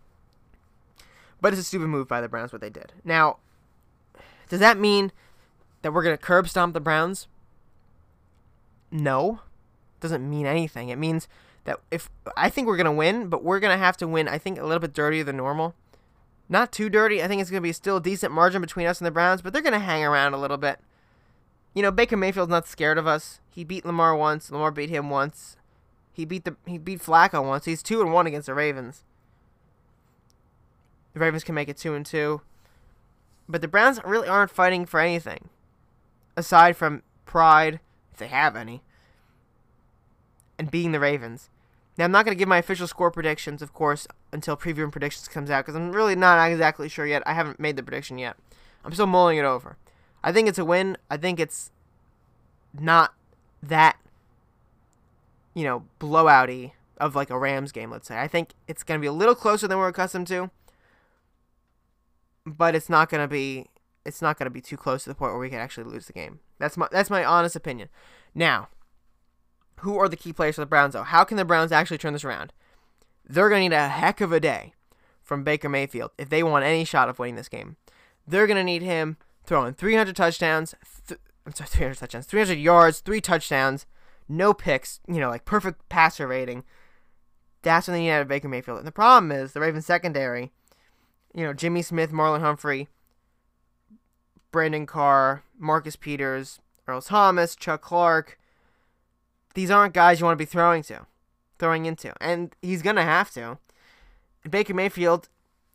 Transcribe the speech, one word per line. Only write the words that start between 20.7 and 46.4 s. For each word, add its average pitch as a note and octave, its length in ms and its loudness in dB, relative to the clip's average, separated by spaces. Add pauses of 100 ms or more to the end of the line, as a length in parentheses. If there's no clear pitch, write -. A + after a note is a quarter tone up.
You G3+ 80 -2
know, G3 80 2
Baker A#3 260 0
Mayfield's F#3+ 340 -2
not E3+ 180 -2
scared D#3 300 -2
of D#3 80 -4
us. D#3 340 -4 (100)
He F3 140 -16
beat F3+ 200 -10
Lamar E3 300 2
once. D3+ 360 -2
Lamar D3+ 200 -4
beat D3 200 -8
him C#3+ 200 -6
once. C#3 460 -6 (560)
He D#3+ 120 -12
beat F3+ 200 -10
the, F3 100 -8 (120)
he F3 120 -12
beat E3+ 220 -12
Flacco E3 440 4
once. C3+ 200 -4
He's E3 180 -8
two A3+ 180 -2
and E3 120 0
one E3+ 140 4
against D3 200 -8
the C3+ 80 -8
Ravens. C#3 500 -6 (2000)
The D#3 60 -8
Ravens D#3+ 240 -2
can E3 100 -8
make D3 140 -6
it C#3+ 80 -12
two D#3 180 -8
and D3 100 -8
two. D3+ 380 -4 (1040)
But D#3+ 120 -6
the D#3+ 80 -6
Browns A3+ 360 4
really G#3 240 -2
aren't G3 220 2
fighting F3+ 340 2
for E3 160 -2
anything, E3+ 480 -4 (880)
aside E3+ 400 8
from D3+ 260 -4 (220)
pride, D#3+ 560 6 (320)
if - 60 -20
they A2+ 100 -12
have C3 260 0
any, A#2 280 -14 (1800)
and D3+ 120 -8
beating E3+ 220 -2
the D3+ 80 -2
Ravens. C3 500 -4 (460)
Now, E3+ 80 0
I'm F3+ 80 0
not G#3 120 6
gonna G#3+ 120 -2
give F#3 120 0
my F#3 100 4
official F3+ 280 -2
score F3 240 -2
predictions, D#3 520 -6
of C#3+ 100 -14
course, D3 340 -4 (260)
until D3+ 240 -6
preview D#3 260 -6
and D3 100 -6
predictions C#3+ 360 -10
comes C#3+ 220 -8
out, C3+ 140 0
'cause D3+ 120 -12
I'm F3 160 -6
really G3+ 240 2
not E3+ 340 6